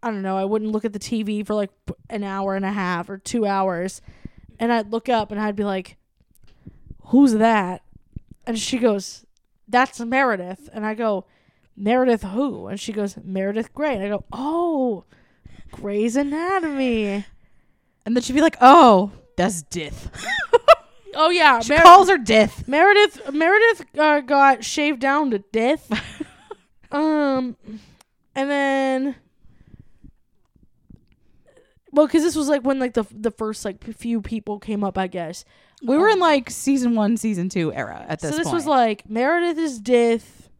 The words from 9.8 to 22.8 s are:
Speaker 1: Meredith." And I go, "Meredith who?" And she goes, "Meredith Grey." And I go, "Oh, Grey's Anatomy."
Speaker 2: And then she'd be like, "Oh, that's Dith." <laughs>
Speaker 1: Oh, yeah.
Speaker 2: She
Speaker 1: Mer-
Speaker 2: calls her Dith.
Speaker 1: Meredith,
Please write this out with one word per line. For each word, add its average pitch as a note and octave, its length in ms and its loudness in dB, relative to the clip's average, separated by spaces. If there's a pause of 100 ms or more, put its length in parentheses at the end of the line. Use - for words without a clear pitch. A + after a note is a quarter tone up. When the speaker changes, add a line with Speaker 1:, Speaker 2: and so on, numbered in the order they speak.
Speaker 1:
Meredith." A3+ 720 -4
And G#3+ 120 -10
I G#3+ 100 -4
go, G#3+ 320 -4 (500)
"Meredith A#3 480 2
who?" G#3 420 -6
And G3 140 -12
she A3+ 120 -10
goes, G3+ 300 -6
"Meredith G3 520 -6
Grey." C#4+ 200 -4
And F#3+ 80 -6
I G3+ 60 -6
go, G3+ 240 -6
"Oh, C#4 720 -4 (680)
Grey's G#3 460 -4
Anatomy." C#4 1080 -4 (800)
Speaker 2:
And A3+ 120 -2
then A#3+ 60 0
she'd - 120 -10
be D4 80 2
like, D#4+ 180 2
"Oh, B3 520 8 (240)
that's F3+ 260 -2
Dith." - 520 -12
<laughs> - 360 -6 (600)
Speaker 1:
Oh, D#4 180 2
yeah. D#4 280 4
Speaker 2:
She A#3 160 -2
Speaker 1:
Mer- D#4+ 80 6
Speaker 2:
calls F4+ 260 12
her F#4+ 100 4
Dith. A3 500 2
Speaker 1:
Meredith, D#4+ 640 4